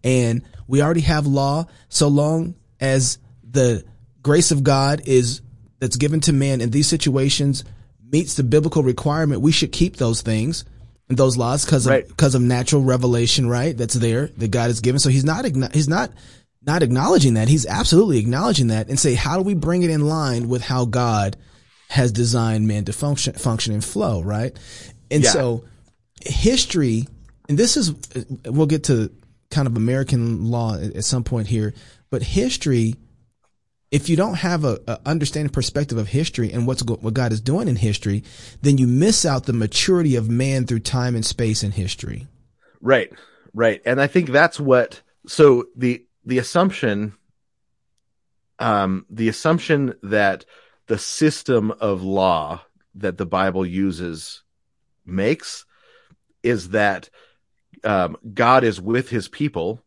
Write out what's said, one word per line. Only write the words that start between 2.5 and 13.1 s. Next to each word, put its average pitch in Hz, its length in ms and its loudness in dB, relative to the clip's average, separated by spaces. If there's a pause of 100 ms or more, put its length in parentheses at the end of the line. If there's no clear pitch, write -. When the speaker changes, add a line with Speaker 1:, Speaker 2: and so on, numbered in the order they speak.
Speaker 1:
as 135 380 0 (320)
the 123 340 2 (380)
grace 156 300 2
of 143 120 0
God 139 420 2
is, 127 360 2 (380)
that's 123 160 -4
given 147 260 0
to 151 120 2
man 135 280 2
in 120 100 -2
these 143 160 2
situations 139 760 0 (480)
meets 160 240 0
the 147 80 0
biblical 151 400 2
requirement, 143 580 0
we 151 100 4
should - 200 0
keep - 260 0
those 113 240 0
things 113 440 -2 (420)
and 131 100 0
those 131 200 4
laws 123 280 0
'cause 135 220 2
of, 131 40 4
Speaker 2:
Right. - 260 0
Speaker 1:
'cause 139 180 4
of 127 80 2
natural 123 400 2
revelation, 123 680 2